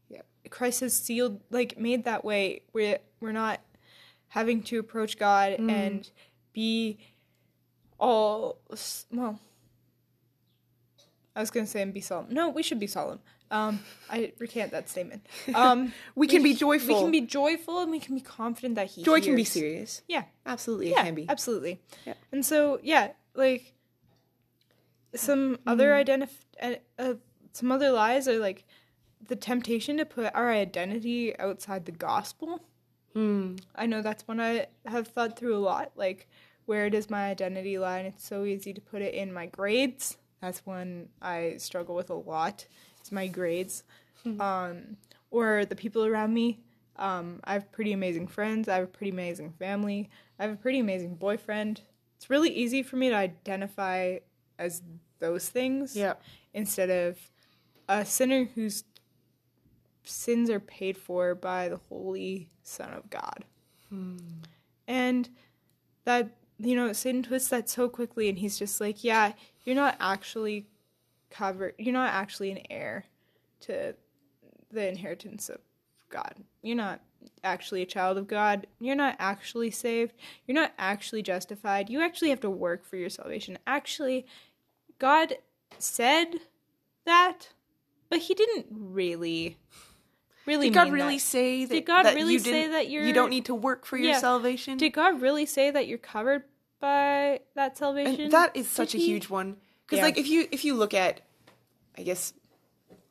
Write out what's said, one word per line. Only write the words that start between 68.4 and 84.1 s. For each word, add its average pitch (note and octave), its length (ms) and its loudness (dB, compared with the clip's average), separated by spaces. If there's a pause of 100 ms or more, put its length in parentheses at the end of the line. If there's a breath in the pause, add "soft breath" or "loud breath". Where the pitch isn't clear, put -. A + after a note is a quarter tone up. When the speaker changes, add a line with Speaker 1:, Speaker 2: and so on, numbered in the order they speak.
Speaker 2:
just G3+ 240 -6
like, G#3+ 220 -4
Yeah, A3 300 4 (300 soft breath)
you're B3+ 120 -2
not C#4 240 2
actually G#3 680 -4 (640)
covered, F#3+ 480 -4
you're B3 160 -2
not B3+ 200 0
actually G3 380 -4
an F#3+ 80 -10 (100)
heir B2 360 -8 (560)
to - 340 -6 (760)
the G#3+ 160 -4
inheritance F#3+ 640 -10
of - 100 -14 (500)
God. - 260 -10 (280)
You're A3+ 120 -4
not G#3 260 -4 (420)
actually F#3 380 -4
a F#3 40 -4
child F#3+ 320 -2
of G3 100 -6
God. G#3 380 0 (140)
You're C4 160 -2
not C#4 240 0
actually G#3 520 -4
saved. A#3 420 -2 (340 loud breath)
You're B3+ 80 -2
not D#4 220 2
actually G#3 440 0
justified. G3+ 680 -2
You C4+ 120 0
actually E4+ 280 2
have C4+ 120 2
to G#3 80 -2
work F3 360 -2
for - 100 -14
your F3+ 140 -6
salvation. - 580 -10
Actually, C4 580 -2 (720 soft breath)